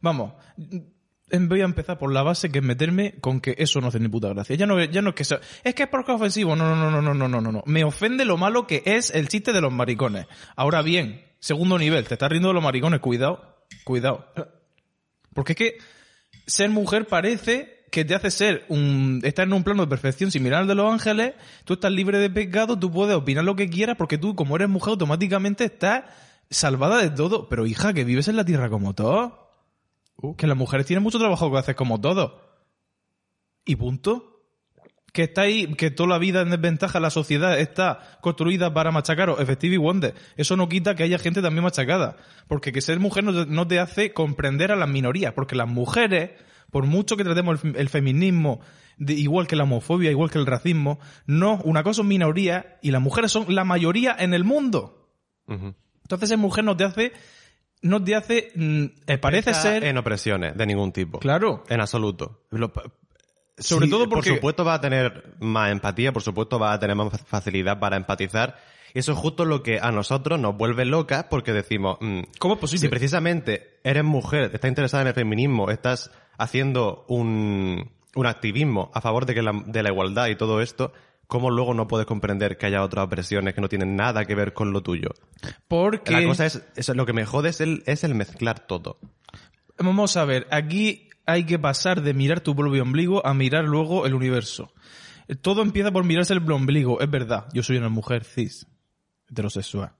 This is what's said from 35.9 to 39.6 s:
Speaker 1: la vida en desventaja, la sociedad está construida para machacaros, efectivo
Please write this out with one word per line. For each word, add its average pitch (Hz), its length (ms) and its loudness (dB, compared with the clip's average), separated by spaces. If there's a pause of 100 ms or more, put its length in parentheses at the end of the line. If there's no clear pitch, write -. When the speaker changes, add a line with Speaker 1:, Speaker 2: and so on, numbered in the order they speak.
Speaker 1:
la 175 100 4
vida 185 220 2
en 175 100 2
desventaja, 170 480 0
la 160 100 2
sociedad 151 500 2
está - 640 -2
construida 175 500 0
para 160 200 0
machacaros, 160 480 0
efectivo 135 340 0